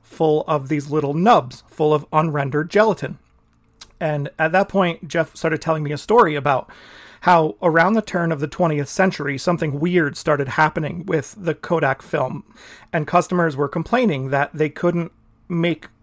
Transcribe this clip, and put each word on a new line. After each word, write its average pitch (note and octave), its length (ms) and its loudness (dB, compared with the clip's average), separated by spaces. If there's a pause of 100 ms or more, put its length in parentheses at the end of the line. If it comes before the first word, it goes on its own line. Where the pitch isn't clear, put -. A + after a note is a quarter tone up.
full D#3 460 0
of C#3 200 -2
these D3 200 -2
little C#3+ 240 -2
nubs E3+ 540 2
full D3+ 260 0
of D3 180 0
unrendered D3+ 600 -2
gelatin. G#3 480 0 (840)
And D3+ 380 -4
at D#3+ 140 0
that G3 180 0
point, F3 380 -2
Jeff E3 280 -2
started D#3+ 240 -2
telling D#3 220 -2
me D3 100 -4
a C#3+ 60 -6
story G#3 360 4
about C#3 360 -2 (520)
how E3 400 4
around E3 300 4
the A3 100 2
turn E3+ 300 -2
of C#3+ 80 -6
the D3 80 -4
twentieth D3+ 400 -2
century, D3 500 0
something D#3 400 -2
weird E3 380 0
started C#3+ 320 0
happening D#3 580 -2
with D#3+ 320 -4
the E3 160 -4
Kodak D3+ 480 -2
film, C3+ 400 -6 (500)
and D#3 140 -2
customers E3+ 480 2
were C#3 140 -2
complaining D#3+ 640 -2
that C#3 220 0
they D#3 160 0
couldn't E3+ 440 -2 (360)
make E3+ 380 -2 (160)